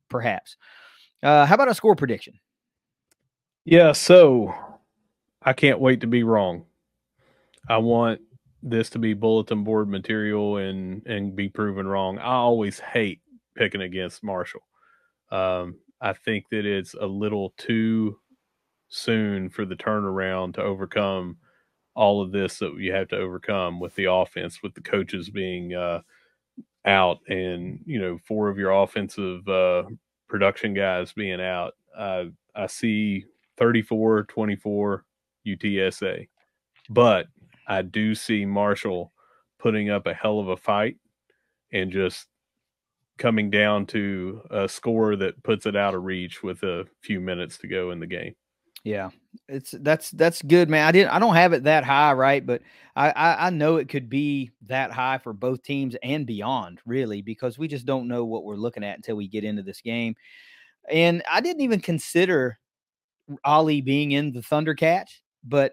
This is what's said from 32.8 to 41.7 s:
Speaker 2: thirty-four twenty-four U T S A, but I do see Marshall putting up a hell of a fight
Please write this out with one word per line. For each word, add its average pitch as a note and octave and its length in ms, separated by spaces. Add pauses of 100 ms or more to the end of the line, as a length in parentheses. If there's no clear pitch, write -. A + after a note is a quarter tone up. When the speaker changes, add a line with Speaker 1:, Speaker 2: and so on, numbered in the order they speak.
Speaker 2:
thirty-four A2 680
twenty-four G#2 800 (400)
U G2 120
T G2+ 240
S F#2 220
A, F2 260 (640)
but G#2+ 380 (400)
I F#2+ 140
do G#2+ 320
see G#2 300
Marshall G2 680 (480)
putting G#2+ 280
up G2+ 200
a E2+ 60
hell G#2+ 260
of F#2+ 80
a F#2 80
fight G#2+ 400 (760)